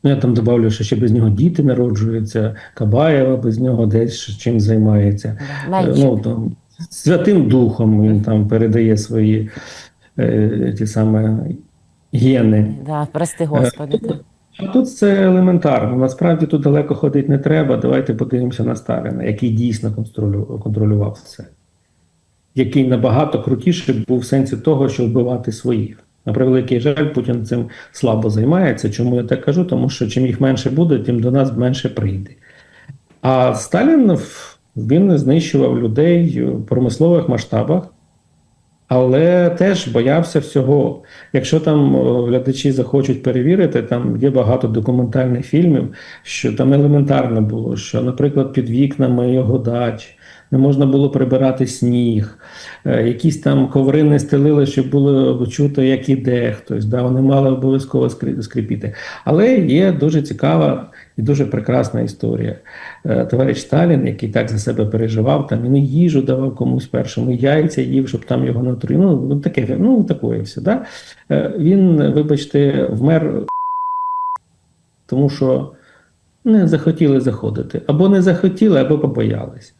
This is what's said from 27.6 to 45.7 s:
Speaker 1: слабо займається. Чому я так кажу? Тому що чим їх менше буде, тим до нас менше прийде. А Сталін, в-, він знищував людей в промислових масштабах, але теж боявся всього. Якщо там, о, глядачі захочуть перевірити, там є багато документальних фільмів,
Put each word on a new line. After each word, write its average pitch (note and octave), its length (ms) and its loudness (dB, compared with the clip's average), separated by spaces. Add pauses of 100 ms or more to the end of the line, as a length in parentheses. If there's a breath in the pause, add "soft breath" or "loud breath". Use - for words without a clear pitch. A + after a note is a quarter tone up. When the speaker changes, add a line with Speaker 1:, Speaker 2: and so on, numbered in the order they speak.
Speaker 1:
слабо A2 380 0
займається. A#2+ 600 0
Чому B2 260 -2
я B2 60 -2
так - 220 -4
кажу? E3+ 200 0
Тому B2+ 260 -2
що - 180 -4
чим C3 180 0
їх A#2+ 140 -4
менше C3 300 0
буде, D3 280 2
тим A#2 220 -2
до A#2+ 100 0
нас C3 260 0
менше B2+ 320 -2
прийде. G2 420 -6 (920 loud breath)
А B2+ 320 2
Сталін, A#3+ 580 2
в-, - 460 -6 (180)
він A2 420 2
знищував C3+ 600 2
людей C3+ 640 0
в B2+ 220 -4
промислових D#3 640 0
масштабах, A#2 540 -2 (1080)
але D#3 600 4
теж F3 380 0
боявся C3+ 520 0
всього. C3+ 640 0 (300 loud breath)
Якщо C#3+ 280 0
там, D3+ 340 2
о, B2+ 280 2
глядачі B2+ 500 0
захочуть C3 500 0
перевірити, C3 600 0
там A#2+ 340 -4
є B2+ 140 2
багато B2+ 380 0
документальних B2 800 -2
фільмів, D#3+ 480 0 (280 loud breath)